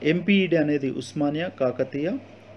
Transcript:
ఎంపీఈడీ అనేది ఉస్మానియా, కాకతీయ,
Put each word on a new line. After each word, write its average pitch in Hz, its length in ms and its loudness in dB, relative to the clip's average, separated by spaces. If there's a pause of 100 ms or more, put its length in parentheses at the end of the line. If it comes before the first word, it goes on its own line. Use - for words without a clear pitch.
ఎంపీఈడీ 175 540 4
అనేది 147 340 2
ఉస్మానియా, 147 580 -4
కాకతీయ, 139 640 -2 (460)